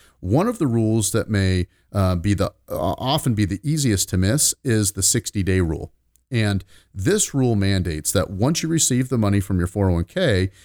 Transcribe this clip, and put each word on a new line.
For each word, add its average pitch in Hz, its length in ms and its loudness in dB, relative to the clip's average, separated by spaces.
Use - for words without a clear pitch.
one 135 300 2
of 240 100 -4
the 151 80 0
rules 113 460 0
that 107 180 -2
may, 92 380 0
uh, 92 240 2
be 98 180 0
the, 90 180 -2
uh, - 300 -2
often 135 340 -2
be 104 140 0
the 95 160 -6
easiest 139 460 0
to 92 100 0
miss 104 360 2
is 110 280 0
the 98 100 -6
sixty-day 95 580 0
rule. 80 320 -2
And 104 320 0
this 160 400 -2
rule 127 220 2
mandates 92 580 0
that - 160 0
once 113 340 0
you 160 60 -4
receive 131 400 0
the 131 80 -2
money 101 240 2
from 95 180 -2
your 87 100 0
four 101 200 0
oh 87 60 2
one 85 100 0
k, 101 460 0